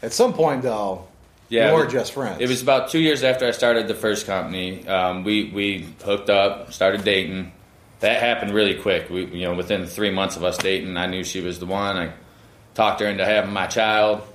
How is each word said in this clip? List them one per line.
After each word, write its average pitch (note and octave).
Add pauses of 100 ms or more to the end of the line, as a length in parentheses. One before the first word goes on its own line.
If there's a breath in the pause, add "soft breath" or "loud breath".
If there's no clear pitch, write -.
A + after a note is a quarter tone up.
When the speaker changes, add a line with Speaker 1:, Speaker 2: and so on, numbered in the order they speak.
Speaker 1:
At A2+
some A#3
point, D3+
though, G#2 (440)
Speaker 2:
Yeah, A2+
Speaker 1:
you D#3+
were D3+
Speaker 2:
we B2+
Speaker 1:
just B2
friends. A2
Speaker 2:
It B2
was B2+
about C3
two E3
years D3+
after B2+
I A#2
started A2+
the G#2+
first G#2
company. F#2
Um, F#2
we, G#2+
we F#2+ (180)
hooked G2+
up, G2
started G2
dating. F#2+ (500)
That A2
happened A2+
really G#2
quick. F2+
We, F2+
you F2+
know, F2
within F2+
three G#2
months F#2+
of E2
us F2+
dating, F#2+
I F2+
knew F#2
she F#2
was F2
the F2+
one. G2
I E2 (640 loud breath)
talked G#2+
her G#2
into G2
having G2+
my G2
child G#2+ (140)